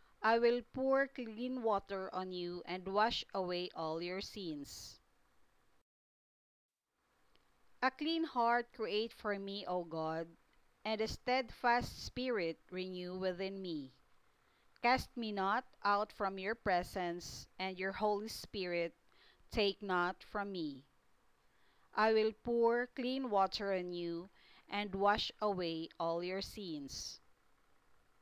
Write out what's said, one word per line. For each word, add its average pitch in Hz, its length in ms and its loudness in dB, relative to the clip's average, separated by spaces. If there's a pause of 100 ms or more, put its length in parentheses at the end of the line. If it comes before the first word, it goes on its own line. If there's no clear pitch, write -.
(240)
"I 226 160 6
will 240 240 4 (100)
pour 269 340 2
clean 247 540 -6
water 196 520 0
on 185 180 -4
you 175 340 -6
and 180 220 -8
wash 208 360 2 (100)
away 180 420 -2
all 160 260 -2
your 180 200 -4
sins." 160 760 -8 (2750)
A 262 80 4
clean 320 320 0
heart 240 500 2
create 214 400 -2
for 208 240 -4
me, 196 300 -6
O 180 160 0
God, 160 440 -4 (560)
and 220 160 -2
a 220 80 0
steadfast 247 960 0
spirit 214 560 -2 (120)
renew 185 480 -6
within 190 420 -2
me. 151 320 -6 (880)
Cast 254 340 2
me 226 160 -4
not 202 320 2 (200)
out 202 280 2
from 196 280 -4
your 196 160 -2
presence, 175 920 -2 (120)
and 190 180 -4
your 190 160 -2
Holy 208 360 0
Spirit 175 680 -2 (560)
take 202 300 2
not 180 400 0
from 202 300 -4
me. 151 320 -4 (1120)
I 220 180 6
will 220 220 4 (100)
pour 233 440 4
clean 262 420 -2
water 196 420 2
on 180 220 0
you 170 360 -4 (380)
and 202 260 -4
wash 202 460 4
away 170 480 0 (100)
all 165 240 0
your 185 200 -2
sins. 156 800 -8 (1000)